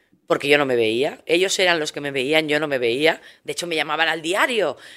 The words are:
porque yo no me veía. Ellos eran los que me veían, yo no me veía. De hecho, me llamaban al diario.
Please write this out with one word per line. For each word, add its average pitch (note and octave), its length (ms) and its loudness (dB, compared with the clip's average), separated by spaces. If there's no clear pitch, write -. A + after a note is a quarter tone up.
porque D#3 220 -2
yo D3 80 6
no D3 80 4
me C3 100 0
veía. A#2 520 0
Ellos F3+ 320 2
eran F3+ 200 2
los D3+ 140 -6
que D3 80 -10
me C#3+ 100 -6
veían, D3 380 0
yo D3 100 2
no D#3 80 -2
me C#3 120 -2
veía. B2+ 420 0
De D3 80 -10
hecho, F3 140 -8
me E3 100 -6
llamaban D#3 320 -2
al E3 140 -2
diario. G3 560 -2